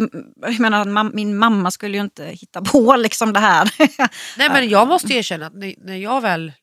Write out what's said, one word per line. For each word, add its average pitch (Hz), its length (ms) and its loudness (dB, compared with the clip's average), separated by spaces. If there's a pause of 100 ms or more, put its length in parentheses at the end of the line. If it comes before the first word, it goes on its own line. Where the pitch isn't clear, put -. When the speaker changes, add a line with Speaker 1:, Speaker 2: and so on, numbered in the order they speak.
(420)
Speaker 1:
jag 226 180 -6
menar, 214 260 0
mam-, 208 280 -2
min 208 240 -4
mamma 208 340 2
skulle 202 260 -8
ju 202 60 -4
inte 175 220 -12
hitta 170 360 -14
på 240 340 6
liksom 220 380 0
det 202 60 2
här. 190 360 4
<laughs> - 600 -2
Speaker 2:
Nej, 285 120 2
men 262 200 2
jag 208 180 4
måste 339 200 0
ju 269 120 -2
erkänna 160 280 -8
att 151 60 -18
när, 196 240 -14
när 190 200 -14
jag 226 240 -4
väl 165 300 -2 (120)